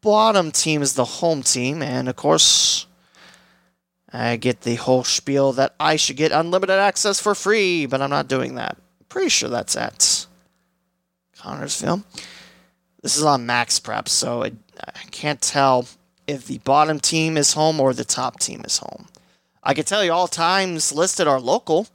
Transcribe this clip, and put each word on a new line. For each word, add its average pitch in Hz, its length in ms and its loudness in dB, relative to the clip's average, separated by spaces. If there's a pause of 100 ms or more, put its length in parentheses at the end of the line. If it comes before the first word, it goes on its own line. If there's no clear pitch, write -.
bottom 214 500 4
team 151 300 0
is 135 140 0
the 127 100 2
home 160 380 -2
team. 131 400 -2
And, 127 260 -4
of 127 80 -6
course, - 720 2 (1300)
I 120 240 -2
get 123 260 -2
the 120 140 -2
whole 127 280 2
spiel 139 500 0
that 135 240 0
I 156 180 2
should 147 200 -2
get 156 160 2
unlimited 180 440 0
access 196 440 0
for 208 140 2
free, 190 520 0
but 131 140 -2
I'm 139 100 -2
not 143 180 -2
doing 131 260 -2
that. 117 240 -8 (300)
Pretty 370 200 -2
sure - 200 0
that's - 280 -4
at - 500 -2 (1080)
Connorsville. - 680 -6 (1000)
This - 140 -2
is 151 80 0
on 135 220 2
Max 120 320 0
Prep, 110 300 -6
so 120 340 -2
it, 120 120 -6 (260)
I - 300 -16
can't - 300 -6
tell 131 460 2 (400)
if 139 200 -8
the 131 120 -10
bottom 151 400 2
team 160 380 0
is 143 160 2
home 156 280 2
or 135 120 4
the 123 120 -6
top - 360 -4
team - 240 -6
is - 140 -4
home. - 280 -12 (560)
I - 120 0
can 151 100 -2
tell 202 200 0
you 170 80 0
all 180 140 0
times 170 680 0
listed 165 360 0
are 135 120 2
local. 165 540 0